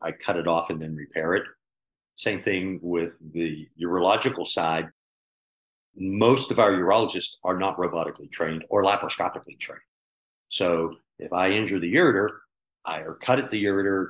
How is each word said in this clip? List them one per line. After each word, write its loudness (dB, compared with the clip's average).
I -4
cut -4
it -2
off 0
and -6
then -8
repair -4
it. 0
Same -4
thing -2
with -2
the -4
urological 2
side. -2
Most 2
of 0
our 6
urologists 2
are -2
not -2
robotically -4
trained -4
or 4
laparoscopically 0
trained. -14
So 0
if -8
I 2
injure 0
the -2
ureter, 4
I -6
or -12
cut 2
at -4
the -2
ureter, 0